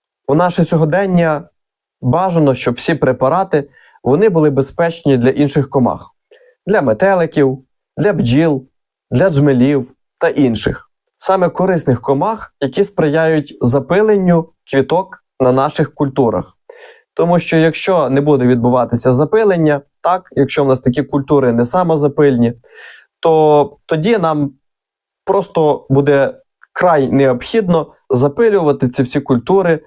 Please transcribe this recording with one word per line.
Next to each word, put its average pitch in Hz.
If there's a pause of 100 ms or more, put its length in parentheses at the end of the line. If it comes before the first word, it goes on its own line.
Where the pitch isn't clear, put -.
(280)
в 139
наше 175
сьогодення 165 (520)
бажано, 156
щоб 123
всі -
препарати, 143 (360)
вони 156
були 160
безпечні 135
для 120
інших 139
комах. 120 (560)
Для 190
метеликів, 147 (320)
для 190
бджіл, 143 (440)
для 135
джмелів 143 (280)
та 170
інших. - (260)
Саме 190
корисних 165
комах, 180
які 143
сприяють 160
запиленню 175 (220)
квіток 156 (160)
на 127
наших 139
культурах. 123 (560)
Тому 175
що 165
якщо 160
не 139
буде 143
відбуватися 123
запилення, 156 (200)
так, 180
якщо 143
в 135
нас 131
такі 127
культури 139
не 120
самозапильні, 143 (680)
то 151 (100)
тоді 180
нам 151 (720)
просто 165
буде 139 (340)
край 151
необхідно 147 (180)
запилювати 143
ці 135
всі 135
культури 156